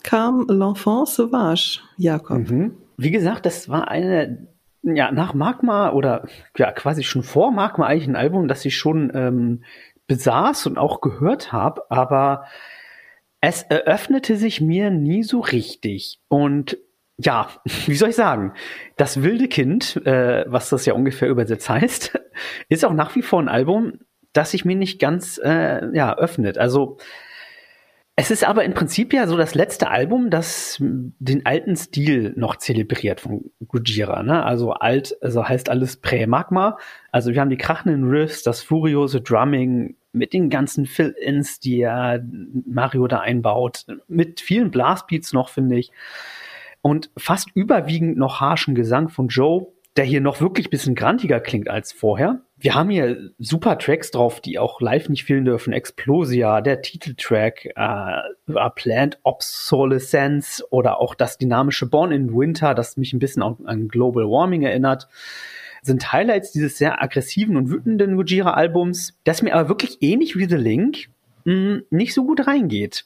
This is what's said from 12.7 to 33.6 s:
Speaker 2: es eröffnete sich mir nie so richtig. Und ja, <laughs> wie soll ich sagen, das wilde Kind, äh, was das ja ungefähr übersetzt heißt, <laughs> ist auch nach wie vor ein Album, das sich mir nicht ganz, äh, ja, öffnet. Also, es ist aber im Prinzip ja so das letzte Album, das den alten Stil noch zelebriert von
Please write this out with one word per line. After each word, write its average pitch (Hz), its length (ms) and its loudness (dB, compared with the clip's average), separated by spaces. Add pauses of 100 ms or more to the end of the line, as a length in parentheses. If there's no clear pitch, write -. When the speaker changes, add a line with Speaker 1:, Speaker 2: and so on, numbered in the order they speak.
Speaker 2:
es 165 240 0
eröffnete 214 720 0
sich 214 240 0
mir 175 300 2
nie 170 340 2
so 240 160 0
richtig. - 880 -4
Und 143 500 0 (400)
ja, 120 300 0 (100)
<laughs> - 280 -8
wie 143 100 0
soll 208 140 4
ich 233 80 -4
sagen, 127 360 2 (440)
das 135 260 0
wilde 233 240 2
Kind, 156 580 0
äh, 127 420 2
was 120 220 -2
das 131 160 0
ja 120 80 4
ungefähr 131 360 2
übersetzt 117 400 0
heißt, 147 500 0 (240)
<laughs> - 240 -14
ist 160 160 2
auch 208 100 4
nach 156 220 0
wie 254 60 2
vor 180 200 2
ein 139 60 0
Album, 175 520 0 (340)
das 151 180 2
sich - 140 -2
mir 180 100 2
nicht 190 240 -2
ganz, 170 420 0
äh, 156 540 0
ja, 135 220 2
öffnet. 117 400 0
Also, 127 400 2 (1160)
es - 140 2
ist - 180 2
aber 208 160 4
im 180 120 -2
Prinzip 208 360 -2
ja 254 140 4
so 170 120 2
das 160 180 0
letzte - 340 2
Album, 196 400 0
das - 500 -2
den 131 680 -2
alten 160 280 0
Stil 143 600 0
noch 117 220 -4
zelebriert 110 640 -2
von - 280 -8 (180)